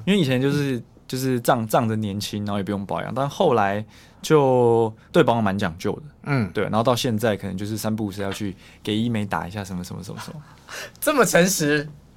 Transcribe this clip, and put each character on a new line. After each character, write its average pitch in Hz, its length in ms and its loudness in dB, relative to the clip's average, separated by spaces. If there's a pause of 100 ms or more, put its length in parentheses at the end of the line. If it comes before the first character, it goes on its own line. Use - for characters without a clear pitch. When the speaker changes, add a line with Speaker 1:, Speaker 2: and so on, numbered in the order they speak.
Speaker 1:
因 185 80 2
为 208 60 4
以 170 40 4
前 131 160 2
就 139 120 2
是， 139 280 0 (280)
就 127 100 -6
是 127 220 0
仗， 120 260 2
仗 117 240 2
着 110 60 0
年 104 240 -4
轻， 104 260 -6
然 101 80 -2
后 104 60 -2
也 98 40 -2
不 90 60 -6
用 101 160 -2
保 85 160 -6
养。 98 140 -8
但 135 120 -2
后 143 280 2
来 104 280 2 (380)
就 120 720 4 (180)
对 127 120 6
保 117 100 4
养 113 100 2
蛮 98 140 0
讲 90 220 -2
究 104 140 -2
的。 - 100 -10 (220)
Speaker 2:
嗯。 113 280 0
Speaker 1:
对， 107 120 0
然 101 80 -4
后 110 100 2
到 123 120 4
现 117 220 -2
在 107 180 2
可 98 120 -8
能 92 100 -8
就 104 80 -6
是 107 100 -6
三 110 200 -4
不 110 100 -4
五 98 60 -6
时 101 100 -8
要 98 100 -4
去 95 240 -6 (280)
给 107 120 -2
医 117 140 0
美 107 160 -2
打 82 220 -4
一 90 40 -12
下 104 120 -8
什 92 120 -10
么， 90 80 -6
什 - 120 -12
么， 92 80 -12
什 104 100 -14
么， 110 100 -14
什 - 80 -14
么。 - 80 -14 (600)
Speaker 2:
这 302 160 0
么 233 100 6
诚 175 220 4
实。 151 420 0 (280)